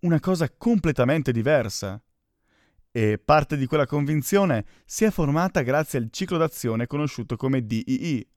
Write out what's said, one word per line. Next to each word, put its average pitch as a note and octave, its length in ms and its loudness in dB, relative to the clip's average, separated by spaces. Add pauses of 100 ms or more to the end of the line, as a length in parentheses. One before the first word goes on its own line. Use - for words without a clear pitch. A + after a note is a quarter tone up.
una E3 180 2
cosa E3+ 320 0
completamente D#3 800 0
diversa. A2+ 720 0 (880)
E G#2+ 340 0
parte D3+ 320 4
di C3+ 100 0
quella D3 200 2
convinzione D3 760 0 (200)
si - 200 -2
è G#3+ 80 4
formata D#3+ 500 0
grazie C3+ 380 -2
al A2+ 100 -6
ciclo F#3 260 -4
d'azione A#2+ 520 -2
conosciuto C#3+ 480 -6
come C3 280 -2
D A2 220 -4
I C3 200 -4
I. B2+ 200 -4 (100)